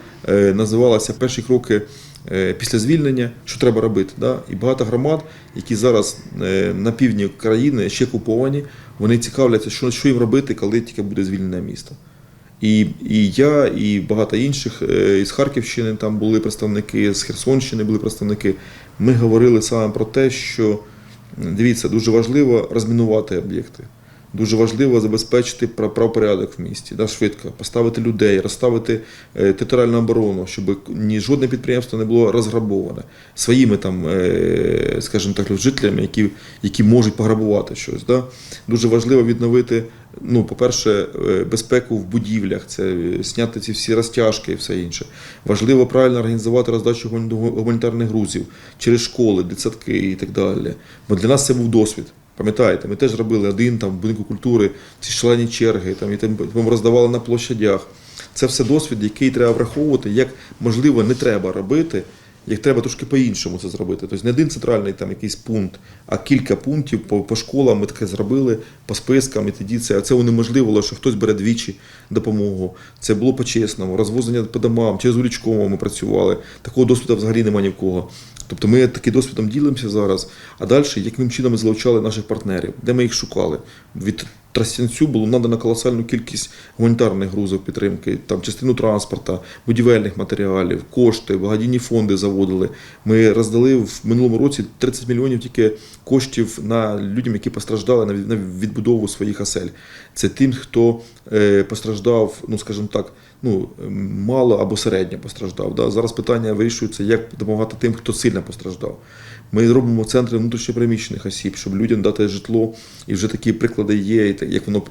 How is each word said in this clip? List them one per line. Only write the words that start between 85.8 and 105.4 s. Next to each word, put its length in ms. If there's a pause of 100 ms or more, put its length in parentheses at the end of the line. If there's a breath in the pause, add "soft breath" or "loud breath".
кількість 460 (280 loud breath)
гуманітарних 520
грузів 300
підтримки, 640
там 160
частину 320
транспорта, 640 (280 loud breath)
будівельних 500
матеріалів, 720
кошти, 480
благодійні 420
фонди 380
заводили. 520 (360 loud breath)
Ми 280
роздали 420
в 280
минулому 340
році 260 (140)
тридцять 300
мільйонів 320
тільки 320 (320 loud breath)
коштів 600
на 380
людям, 320
які 160
постраждали, 560
на 80
від-, 160
на 60
відбудову 720
своїх 340
осель. 260 (460 loud breath)
Це 160
тим, 240
хто, 460 (340 loud breath)
е, 300
постраждав, 840
ну, 100
скажімо 360
так, 200 (280 soft breath)
ну, 280 (400)
мало 460
або 220
середньо 420
постраждав. 560